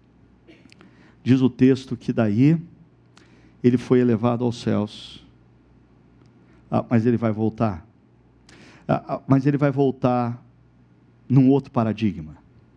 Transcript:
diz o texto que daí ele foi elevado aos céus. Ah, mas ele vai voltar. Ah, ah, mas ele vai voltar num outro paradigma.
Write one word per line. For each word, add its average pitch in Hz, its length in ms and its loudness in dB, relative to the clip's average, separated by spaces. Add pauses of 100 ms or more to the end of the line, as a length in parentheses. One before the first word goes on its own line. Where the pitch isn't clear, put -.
(1200)
diz 131 160 2
o 127 100 4
texto 127 460 0
que - 160 -6
daí 123 480 2 (1000)
ele 120 140 4
foi 123 240 0
elevado 120 420 0
aos 120 180 -4
céus. - 640 -6 (1500)
Ah, 120 180 -2
mas 113 160 0
ele 120 140 2
vai 110 120 -2
voltar. 107 560 -4 (1000)
Ah, - 180 0
ah, - 220 -8
mas 135 180 2
ele 143 120 0
vai 143 120 0
voltar 123 720 -2 (840)
num 131 220 4
outro 135 200 0
paradigma. 101 680 -4 (380)